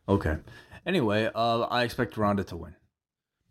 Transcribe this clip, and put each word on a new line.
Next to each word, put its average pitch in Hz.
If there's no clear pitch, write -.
Okay. 82
Anyway, 110
uh, 117
I 120
expect 117
Ronda 104
to -
win. 82